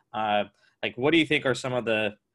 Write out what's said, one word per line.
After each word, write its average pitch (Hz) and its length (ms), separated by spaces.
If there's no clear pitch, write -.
Uh, 104 340
like, 107 160
what 135 140
do 165 60
you 156 80
think 139 200
are 127 80
some 127 200
of 120 100
the 107 320